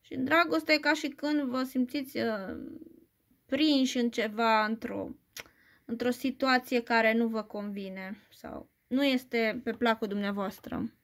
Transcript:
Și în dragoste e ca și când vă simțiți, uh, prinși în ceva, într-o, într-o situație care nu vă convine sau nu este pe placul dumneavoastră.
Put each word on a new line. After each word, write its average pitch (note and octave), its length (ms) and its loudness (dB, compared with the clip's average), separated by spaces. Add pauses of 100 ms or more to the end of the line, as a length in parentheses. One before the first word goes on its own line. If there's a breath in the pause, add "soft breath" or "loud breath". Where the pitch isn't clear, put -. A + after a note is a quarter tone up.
Și - 140 -16
în C4 100 -2
dragoste D#4+ 480 2
e D4+ 60 4
ca D4 160 2
și D4+ 140 -4
când D4 320 -2
vă B3+ 220 -2
simțiți, C4 560 -4
uh, A3 380 -4 (880)
prinși C4+ 520 4
în A#3+ 120 2
ceva, A3 540 2
într-o, G#3+ 440 -4 (760 soft breath)
într-o A#3+ 260 -2
situație B3+ 720 0
care A3+ 300 4
nu A3+ 160 2
vă A3 140 -4
convine G3 760 -8 (120)
sau - 400 -16 (160)
nu C4+ 180 0
este A#3+ 600 0
pe A3+ 80 -2
placul A3 360 0
dumneavoastră. G3+ 840 -4 (120)